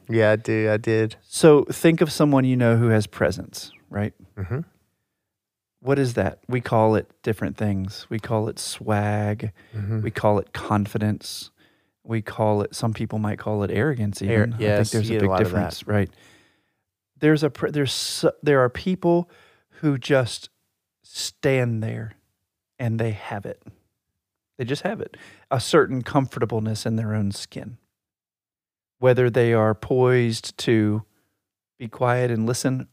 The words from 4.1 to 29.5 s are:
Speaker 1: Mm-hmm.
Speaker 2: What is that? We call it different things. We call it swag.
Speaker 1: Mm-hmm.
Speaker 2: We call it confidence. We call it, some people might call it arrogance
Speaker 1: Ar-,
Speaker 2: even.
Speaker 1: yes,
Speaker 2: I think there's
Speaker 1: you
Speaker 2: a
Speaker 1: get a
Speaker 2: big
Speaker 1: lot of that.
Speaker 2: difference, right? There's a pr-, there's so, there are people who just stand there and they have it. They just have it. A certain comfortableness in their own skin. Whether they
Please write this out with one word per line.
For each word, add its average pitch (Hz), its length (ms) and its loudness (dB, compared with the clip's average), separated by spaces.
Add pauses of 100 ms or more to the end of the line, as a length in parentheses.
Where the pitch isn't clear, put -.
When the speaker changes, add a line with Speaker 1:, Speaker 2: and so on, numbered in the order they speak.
Speaker 1:
Mm-hmm. 104 240 -8 (1200)
Speaker 2:
What 139 180 2
is 127 160 0
that? 92 320 -2
We 123 140 -4
call 110 340 4
it - 140 -2 (120)
different 104 360 -4
things. 98 520 -4
We 117 80 -6
call 110 300 -4
it - 120 -8
swag. 104 920 -2 (240)
Speaker 1:
Mm-hmm. 107 260 -4
Speaker 2:
We 110 100 -4
call 104 280 2
it - 140 -8
confidence. 107 1000 -2 (520)
We 113 180 -4
call 107 400 0
it, - 120 -6
some 113 200 -4
people 110 260 -6
might 104 180 -4
call 107 260 -4
it 90 80 -2
arrogance 110 500 -2
Speaker 1:
Ar-, 101 100 -2
Speaker 2:
even. 117 260 2
Speaker 1:
yes, 107 140 0
Speaker 2:
I 104 120 4
think 104 80 -4
there's 110 180 0
Speaker 1:
you 113 80 0
Speaker 2:
a - 20 0
Speaker 1:
get 101 60 2
a - 0 -
Speaker 2:
big 98 60 2
Speaker 1:
lot 92 100 2
of 90 100 0
that. 90 60 -2
Speaker 2:
difference, 87 300 -4
right? 104 220 0 (1120)
There's 151 240 4
a 151 60 2
pr-, - 200 -6
there's 143 240 -2
so, - 380 -2 (100)
there 143 200 4
are 123 80 4
people 175 600 0 (520)
who 147 160 0
just 131 520 -2 (540)
stand 123 800 -2
there 117 300 -8 (680)
and 113 200 -2
they 113 120 -2
have 101 340 -10
it. - 160 -12 (960)
They 131 60 -4
just 123 200 -4
have 208 180 -6
it. - 160 -14 (340)
A 135 80 0
certain 127 440 2
comfortableness 113 840 -2
in 113 100 -2
their 110 180 -4
own 107 180 -2
skin. - 460 -14 (1200)
Whether 123 300 4
they 117 240 2